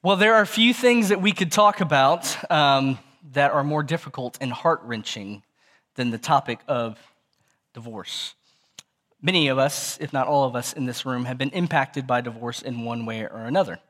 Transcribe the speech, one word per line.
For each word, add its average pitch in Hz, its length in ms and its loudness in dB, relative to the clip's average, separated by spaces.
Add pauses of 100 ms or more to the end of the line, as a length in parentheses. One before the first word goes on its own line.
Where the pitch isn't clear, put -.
Well, 190 140 4
there 214 200 6
are 214 100 6
few 233 280 4
things 240 360 2
that 196 120 2
we 196 120 2
could 175 180 -2
talk 208 300 4
about, 147 680 2
um, 139 500 2 (340)
that 143 180 4
are 143 140 0
more 151 180 0
difficult 139 560 -6
and 127 140 -6
heart-wrenching 110 920 -4 (520)
than 120 160 -2
the 113 60 -6
topic 127 520 0
of 117 280 -2 (760)
divorce. 113 600 -12 (880)
Many 160 280 2
of 131 80 2
us, - 420 0
if 147 140 -8
not 135 140 0
all 139 180 2
of 123 100 -4
us 120 160 -4
in 139 140 -6
this 120 200 -8
room, 123 200 -4
have 127 120 -8
been 135 120 -4
impacted 151 580 -2
by 123 140 2
divorce 117 400 -10
in 120 240 -8
one 117 200 -6
way 113 180 -6
or 110 200 -12
another. 120 460 -2